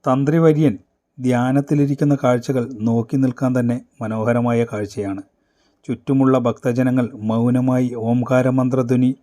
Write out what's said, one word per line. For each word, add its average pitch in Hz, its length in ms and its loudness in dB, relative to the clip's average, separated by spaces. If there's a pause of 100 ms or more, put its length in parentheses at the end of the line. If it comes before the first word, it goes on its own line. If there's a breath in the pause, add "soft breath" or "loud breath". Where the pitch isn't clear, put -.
തന്ത്രിവര്യൻ 151 680 2 (420)
ധ്യാനത്തിലിരിക്കുന്ന 139 960 0
കാഴ്ചകൾ 123 480 0 (180)
നോക്കി 117 360 0
നിൽക്കാൻ 131 360 0
തന്നെ 120 240 0 (200)
മനോഹരമായ 117 680 0
കാഴ്ചയാണ്. 101 580 -6 (680)
ചുറ്റുമുള്ള 131 500 2
ഭക്തജനങ്ങൾ 123 680 0 (160)
മൗനമായി 123 760 0
ഓംകാര 123 520 0
മന്ത്രധ്വനി 127 640 2 (120)